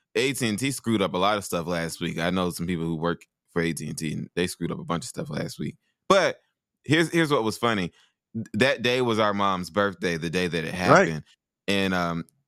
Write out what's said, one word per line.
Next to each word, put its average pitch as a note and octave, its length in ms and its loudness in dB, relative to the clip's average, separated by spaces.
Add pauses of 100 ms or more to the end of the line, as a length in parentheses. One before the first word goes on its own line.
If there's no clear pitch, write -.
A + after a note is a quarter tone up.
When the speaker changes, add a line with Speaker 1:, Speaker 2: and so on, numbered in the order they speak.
Speaker 1:
<laughs> - 140 -14
A C3 160 2
T B2 160 -2
and G#2 100 -2
T C3 140 -2
screwed A2+ 280 0
up F#2 140 0
a F2+ 40 0
lot G2+ 200 2
of G2 60 -6
stuff E2+ 240 -4
last E2 320 -4
week. D#2+ 180 -4
I E2+ 120 0
know F2+ 200 0
some E2+ 160 -6
people E2+ 200 -4
who E2 100 -2
work E2 260 -2 (300)
for E2+ 100 0
A E2 100 0
T D2+ 160 -10
and D#2+ 80 -10
T, D#2 160 -6
and E2 220 -8
they F2+ 140 0
screwed E2+ 240 -6
up - 80 -10
a - 40 -12
bunch E2+ 200 -4
of - 40 -10
stuff - 220 -10
last - 300 -8
week. D#3+ 160 -8 (320)
But F3+ 320 4 (440)
here's, D#3 260 4
here's E3 200 2
what B2+ 140 2
was A2 120 0
funny. G2+ 360 0 (420)
Th-, A2+ 200 -8
that C3 280 2
day B2 180 2
was A#2 200 2
our G#2 120 4
mom's F#2+ 380 0
birthday, F#2 460 0
the D#2+ 140 -4
day F2+ 180 0
that D#2+ 160 -2
it E2 100 -6 (100)
Speaker 2:
Right. E3 220 6
Speaker 1:
happened. D#2 160 -4 (460)
And, G2 260 2
um, E2+ 300 0 (240)